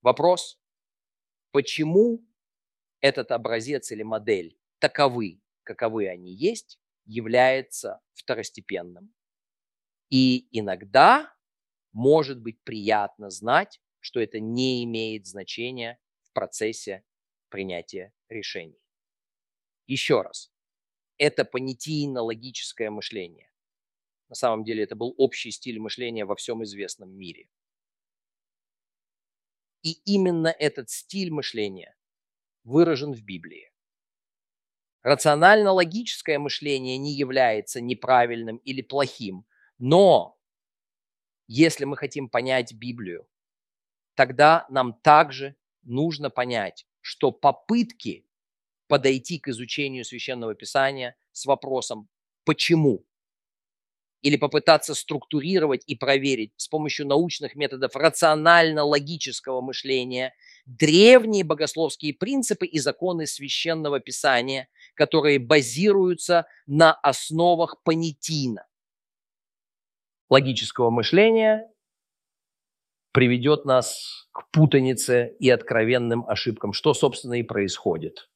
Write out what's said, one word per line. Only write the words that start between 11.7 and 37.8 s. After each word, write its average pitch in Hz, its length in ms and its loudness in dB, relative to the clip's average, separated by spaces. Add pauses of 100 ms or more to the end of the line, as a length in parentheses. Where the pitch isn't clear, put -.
может 135 480 0
быть 113 220 -16
приятно 104 680 -6
знать, 117 500 -2 (220)
что - 200 -8
это 107 180 -8
не 120 460 -4
имеет 110 420 -8
значения 117 720 -12 (220)
в - 100 -20
процессе 104 720 -8 (460)
принятия 95 640 -12 (160)
решений. 95 500 -14 (1080)
Ещё 131 340 0
раз, - 320 -16 (640)
это 147 260 0
понятийно-логическое 127 1500 -8
мышление. 95 600 -14 (800)
На 120 60 -20
самом 110 280 -2
деле 110 220 -4
это - 100 -14
был 117 220 -8
общий 123 340 -6
стиль 110 300 -12
мышления 113 420 -10
во 98 140 -8
всём 113 260 -10
известном 101 460 -14
мире. 95 400 -20 (2250)
И 165 220 -10
именно 180 420 0
этот 147 420 -4
стиль 185 400 -8
мышления 107 680 -8 (640)
выражен 147 480 0
в 113 100 -12
Библии. 82 480 -18 (1300)
Рационально-логическое 175 1400 2
мышление 135 580 -6
не 143 140 -6
является 127 680 -2